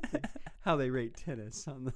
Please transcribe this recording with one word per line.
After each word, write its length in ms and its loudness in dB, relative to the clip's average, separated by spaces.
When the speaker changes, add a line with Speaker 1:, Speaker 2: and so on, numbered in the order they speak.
Speaker 1:
<laughs> 460 -4
Speaker 2:
how 140 6
they 140 4
rate 260 2
tennis 540 -4
on 160 -4
the 100 2